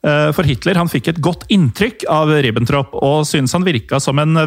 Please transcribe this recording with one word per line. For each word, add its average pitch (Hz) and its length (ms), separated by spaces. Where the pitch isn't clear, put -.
Eh, 151 280
for 185 120
Hitler, 143 300
han 175 120
fikk 156 220
et 170 140
godt 170 260
inntrykk 196 640
av 156 180
Ribbentrop 135 640
og 147 320
syntes 143 280
han 180 120
virka 139 340
som 139 200
en 156 160